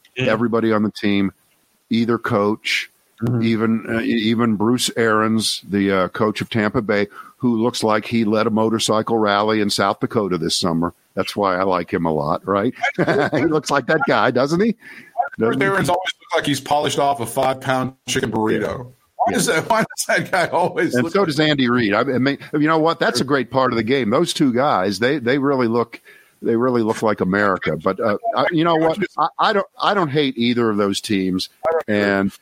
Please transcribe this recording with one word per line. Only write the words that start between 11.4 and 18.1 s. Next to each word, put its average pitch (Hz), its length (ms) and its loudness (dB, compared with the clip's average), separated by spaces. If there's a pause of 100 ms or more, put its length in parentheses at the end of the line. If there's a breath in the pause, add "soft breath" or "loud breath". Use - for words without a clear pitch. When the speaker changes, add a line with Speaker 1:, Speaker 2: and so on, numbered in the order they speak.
Speaker 2:
I 95 60 -2
like 90 300 -2
him 85 120 -2
a 80 80 0
lot, 78 340 -2
right? 101 260 0 (240 loud breath)
<laughs> - 0 -
He 151 460 0
looks 156 260 -2
like 139 180 0
that 160 200 0
guy, 120 240 2
doesn't 143 300 0
he? 220 160 0 (600 loud breath)
Speaker 1:
Bruce 117 200 0
Speaker 2:
Doesn't 135 40 0
he? 196 60 2
Speaker 1:
Arians 190 220 0
always 180 300 -2
looks - 160 -6
like 156 100 0
he's 139 160 -2
polished 147 360 -2
off 139 220 0
a 117 60 -6
five-pound 131 680 -2 (140)
chicken 131 240 -2